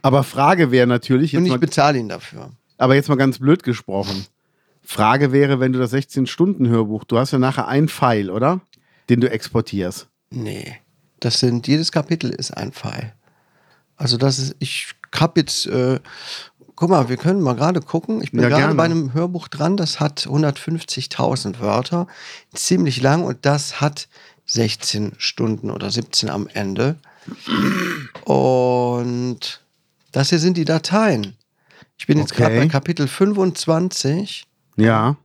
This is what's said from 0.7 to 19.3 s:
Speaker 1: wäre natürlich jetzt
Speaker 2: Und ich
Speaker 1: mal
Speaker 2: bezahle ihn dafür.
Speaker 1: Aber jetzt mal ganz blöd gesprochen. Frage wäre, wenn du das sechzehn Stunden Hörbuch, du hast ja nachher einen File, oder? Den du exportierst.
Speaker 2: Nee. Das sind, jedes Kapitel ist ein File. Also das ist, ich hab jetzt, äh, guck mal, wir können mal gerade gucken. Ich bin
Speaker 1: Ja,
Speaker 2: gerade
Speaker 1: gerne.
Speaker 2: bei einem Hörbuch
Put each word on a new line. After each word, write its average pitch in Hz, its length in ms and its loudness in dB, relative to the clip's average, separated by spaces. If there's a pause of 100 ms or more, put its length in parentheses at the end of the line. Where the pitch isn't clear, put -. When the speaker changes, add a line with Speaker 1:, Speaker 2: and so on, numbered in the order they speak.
Speaker 1:
wäre 123 160 6
natürlich 131 460 2
jetzt 156 60 2
Speaker 2:
Und 175 80 4
ich 131 40 2
Speaker 1:
mal 127 80 0
Speaker 2:
bezahle 143 400 4
ihn 113 80 -6
dafür. 98 440 -14 (260)
Speaker 1:
Aber 127 160 4
jetzt 143 160 4
mal 143 60 4
ganz 127 240 2
blöd 147 240 4
gesprochen. 98 640 -4 (580)
Frage 127 480 2
wäre, 139 280 4
wenn 131 140 2
du 127 60 -2
das 120 120 0
sechzehn 135 360 -2
Stunden 175 400 0
Hörbuch, 110 380 0
du 117 120 0
hast 131 140 2
ja 135 80 2
nachher 131 280 0
einen 143 200 2
File, 110 420 2
oder? 131 300 0 (500)
Den 120 100 6
du 123 100 2
exportierst. 101 800 -4 (220)
Speaker 2:
Nee. 117 460 -10 (460)
Das - 180 0
sind, 120 280 0
jedes 156 240 0
Kapitel 160 380 -2
ist - 220 -8
ein - 200 -8
File. - 420 -10 (840)
Also 120 220 -2
das 135 220 2
ist, 135 200 -6
ich - 340 -8 (220)
hab 160 220 4
jetzt, - 300 -2
äh, 127 320 0 (760)
guck 170 140 0
mal, 147 180 4
wir 123 100 -4
können 185 240 0
mal 127 140 2
gerade 156 240 0
gucken. 220 420 -4
Ich - 100 -8
bin 117 100 0
Speaker 1:
Ja, 123 80 4
Speaker 2:
gerade 139 120 4
Speaker 1:
gerne. 156 140 2
Speaker 2:
bei 160 80 2
einem 165 300 0
Hörbuch 175 340 -4